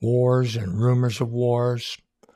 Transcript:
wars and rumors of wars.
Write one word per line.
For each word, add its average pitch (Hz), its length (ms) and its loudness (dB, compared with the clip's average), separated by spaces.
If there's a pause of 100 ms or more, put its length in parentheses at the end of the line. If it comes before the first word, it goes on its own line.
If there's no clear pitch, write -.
wars 123 560 2
and 104 240 -4
rumors 123 400 2
of 120 100 -2
wars. 120 680 -2 (400)